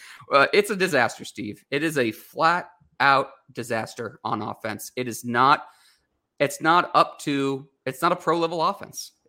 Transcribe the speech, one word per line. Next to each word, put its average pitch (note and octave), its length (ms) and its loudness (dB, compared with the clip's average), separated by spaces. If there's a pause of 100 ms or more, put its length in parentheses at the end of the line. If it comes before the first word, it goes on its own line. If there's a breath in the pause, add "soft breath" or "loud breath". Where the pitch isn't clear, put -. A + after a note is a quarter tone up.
(320 loud breath)
Uh, C3+ 220 6
it's G3+ 180 2
a G#3 40 -2
disaster, D#3 480 0
Steve. - 460 -12
It C#3+ 140 -2
is D#3 160 -2
a A#2 120 2
flat D#3+ 600 -2 (280)
out C#3 300 4 (240)
disaster A#2 720 -6
on G#2+ 180 -4
offense. G#2+ 540 -10
It B2 120 -6
is A2 160 -10
not, B2 440 2 (720 soft breath)
it's C#3+ 220 -2
not E3+ 340 2
up - 240 2
to, C#3 480 -4 (180)
it's C3 160 -6
not F3 100 2
a F3+ 40 2
pro E3+ 220 -2
level E3 240 -2
offense. - 500 -6 (180)